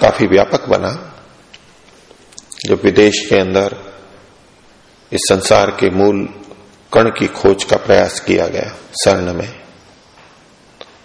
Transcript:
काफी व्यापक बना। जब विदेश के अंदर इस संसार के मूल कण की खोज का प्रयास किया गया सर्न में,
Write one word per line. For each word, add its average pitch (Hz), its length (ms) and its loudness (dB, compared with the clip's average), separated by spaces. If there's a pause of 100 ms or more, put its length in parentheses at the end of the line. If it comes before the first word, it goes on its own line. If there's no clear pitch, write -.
काफी 107 280 2
व्यापक 101 400 2
बना। 95 220 0 (1700)
जब - 240 -2
विदेश 101 340 4 (100)
के 98 100 2
अंदर 98 380 0 (1400)
इस 95 160 -4
संसार 101 420 2 (100)
के 95 120 2
मूल 98 360 0 (640)
कण 113 180 4
की 101 180 -4
खोज 98 360 0
का 101 140 0
प्रयास 95 420 2
किया 92 280 -2
गया 95 260 -8 (200)
सर्न 90 420 -2
में, 95 120 -8 (1600)